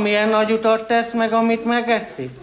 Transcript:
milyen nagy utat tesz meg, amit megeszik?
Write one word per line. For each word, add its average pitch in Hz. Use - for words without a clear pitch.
milyen 208
nagy 214
utat 220
tesz 233
meg, 226
amit 226
megeszik? 233